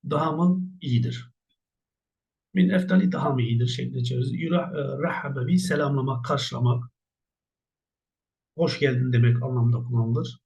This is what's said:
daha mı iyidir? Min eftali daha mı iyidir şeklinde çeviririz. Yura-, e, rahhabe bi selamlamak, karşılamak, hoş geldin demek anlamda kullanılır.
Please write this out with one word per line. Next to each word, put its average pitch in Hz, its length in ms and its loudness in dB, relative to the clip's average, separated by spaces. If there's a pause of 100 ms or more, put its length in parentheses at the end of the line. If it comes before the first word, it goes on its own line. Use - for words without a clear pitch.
daha 151 220 0
mı 180 300 2 (200)
iyidir? 120 500 -2 (1200)
Min 185 160 4
eftali 185 420 2
daha 143 180 -2
mı 127 120 0
iyidir 117 260 0
şeklinde 127 360 -4
çeviririz. 123 300 -2
Yura-, 175 460 -2
e, 135 240 -6
rahhabe 139 440 -4
bi 180 120 4
selamlamak, 139 680 -2
karşılamak, 123 580 0 (1700)
hoş 156 240 0
geldin 127 340 2
demek 120 300 4
anlamda 120 340 2
kullanılır. 120 680 -2